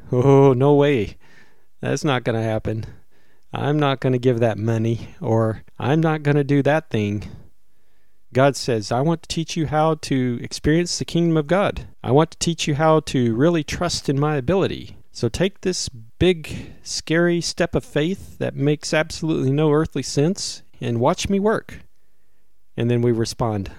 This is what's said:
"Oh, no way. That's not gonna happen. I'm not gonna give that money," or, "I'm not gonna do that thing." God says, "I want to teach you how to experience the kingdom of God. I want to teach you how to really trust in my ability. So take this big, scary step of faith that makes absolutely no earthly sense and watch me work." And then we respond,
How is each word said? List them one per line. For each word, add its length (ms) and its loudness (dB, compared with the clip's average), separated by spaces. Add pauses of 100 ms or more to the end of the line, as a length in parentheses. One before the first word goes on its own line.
(120)
"Oh, 420 6
no 200 4
way. 440 2 (640)
That's 240 -2
not 180 0
gonna 180 -2
happen. 440 -4 (680)
I'm 240 -2
not 220 0
gonna 180 2
give 220 2
that 180 2
money," 520 -2 (120)
or, 400 0 (160)
"I'm 240 2
not 220 0
gonna 200 2
do 200 2
that 260 0
thing." 360 -2 (1080)
God 220 4
says, 360 -4
"I 100 0
want 200 0
to 60 -18
teach 280 -6
you 120 -2
how 280 2
to 460 -2
experience 560 0
the 80 -6
kingdom 320 2
of 80 2
God. 360 0 (200)
I 100 -4
want 200 4
to 80 -18
teach 260 -4
you 100 0
how 260 4
to 340 0
really 280 2
trust 460 -4
in 100 0
my 180 0
ability. 580 -2 (160)
So 180 -2
take 320 -2
this 260 -4
big, 920 -2
scary 580 0
step 360 -2
of 100 0
faith 540 -4
that 160 -2
makes 360 0
absolutely 600 0
no 200 2
earthly 320 0
sense 600 -2 (180)
and 180 -2
watch 300 0
me 100 0
work." 420 -2 (920)
And 140 -2
then 120 2
we 100 4
respond, 680 -2